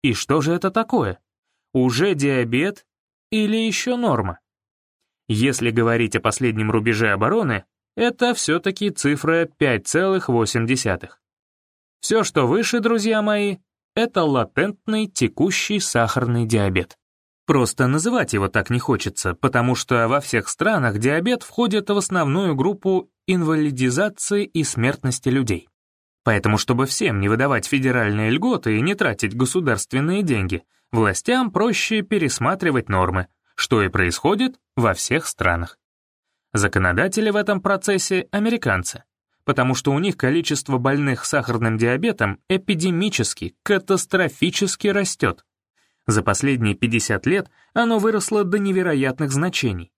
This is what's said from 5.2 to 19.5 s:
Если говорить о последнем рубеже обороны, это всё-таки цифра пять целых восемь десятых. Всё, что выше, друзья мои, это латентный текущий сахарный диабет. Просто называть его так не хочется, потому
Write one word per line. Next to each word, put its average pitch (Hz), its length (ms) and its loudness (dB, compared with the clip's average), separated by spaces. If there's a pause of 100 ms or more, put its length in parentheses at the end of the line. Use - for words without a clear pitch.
Если 120 440 0
говорить 117 440 0
о 113 60 2
последнем 107 500 0
рубеже 110 380 2
обороны, 117 560 0 (300)
это 240 380 0
всё-таки 190 580 -2
цифра 160 540 0
пять 127 420 -2
целых 185 420 0
восемь 113 380 0
десятых. 120 540 -4 (800)
Всё, 220 220 2
что - 240 2
выше, 226 320 2
друзья 220 420 0
мои, 202 360 0 (380)
это 220 280 0
латентный 185 840 0
текущий - 720 0
сахарный 117 680 0
диабет. 98 520 0 (480)
Просто 131 420 2
называть 156 460 0
его 98 140 0
так 101 220 -2
не 120 100 0
хочется, 101 540 -2
потому 123 420 0